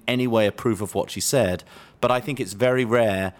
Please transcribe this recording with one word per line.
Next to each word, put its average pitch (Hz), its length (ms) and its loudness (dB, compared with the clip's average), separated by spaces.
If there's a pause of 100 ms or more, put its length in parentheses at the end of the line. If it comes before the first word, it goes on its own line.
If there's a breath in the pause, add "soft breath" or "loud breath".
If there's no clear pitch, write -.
any 123 200 -2
way 113 200 4
approve 101 340 -2
of 101 140 -8
what - 160 -4
she 98 100 -10
said, 95 420 0 (380 loud breath)
but 120 100 2
I 123 100 2
think 131 200 -6
it's 98 140 -6
very 127 300 2
rare 107 560 2